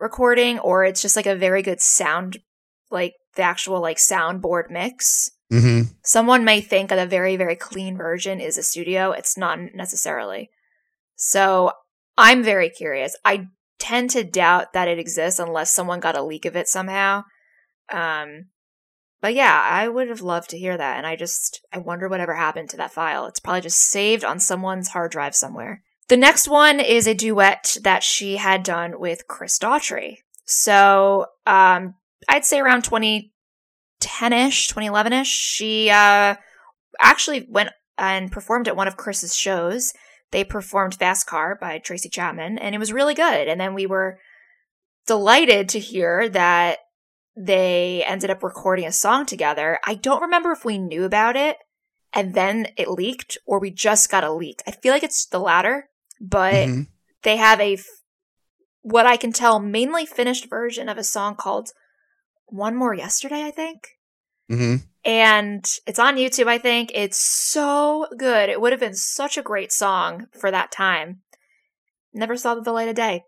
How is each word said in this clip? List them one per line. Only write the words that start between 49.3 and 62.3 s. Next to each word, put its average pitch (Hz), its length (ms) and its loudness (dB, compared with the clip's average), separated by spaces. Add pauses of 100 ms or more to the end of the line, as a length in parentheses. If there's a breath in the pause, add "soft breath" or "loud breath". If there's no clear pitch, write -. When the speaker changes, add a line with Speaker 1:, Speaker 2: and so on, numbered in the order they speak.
Speaker 1:
I 214 80 -4
don't 262 280 -2
remember 339 300 0
if - 120 -8
we 214 140 -4
knew 175 260 -4
about 214 320 2
it 294 200 0 (560)
and 190 220 -2
then 214 420 0
it 190 140 -4
leaked 185 560 -8
or 202 140 -2
we 196 100 -6
just 208 400 0
got 185 140 2
a 156 80 -2
leak. 160 340 -10
I 190 60 -10
feel - 200 2
like 294 120 2
it's - 220 -4
the 185 120 -4
latter, 190 500 2 (320)
but 190 320 0 (140)
Speaker 2:
Mm-hmm. 127 160 -2 (400)
Speaker 1:
they 214 140 2
have 220 240 6
a, 202 140 2
f-, 190 100 -8 (960)
what 226 240 4
I 240 100 6
can 233 160 -4
tell, 226 280 4
mainly 247 440 -2
finished 254 460 -4
version 233 380 -6
of 208 100 -8
a 214 60 -8
song 202 320 -4
called - 340 -6 (760)